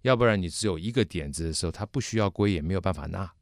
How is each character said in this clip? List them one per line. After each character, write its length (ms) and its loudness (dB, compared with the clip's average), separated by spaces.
要 140 4
不 100 4
然 160 4
你 80 -2
只 160 -4
有 140 0
一 120 -4
个 140 4
点 260 -6
子 120 -6
的 100 -2
时 120 -2
候， 60 0
它 140 -6
不 160 -4
需 160 -4
要 100 4
归 240 2
也 100 0
没 120 -2
有 80 0
办 120 0
法 120 -8
纳。 260 -6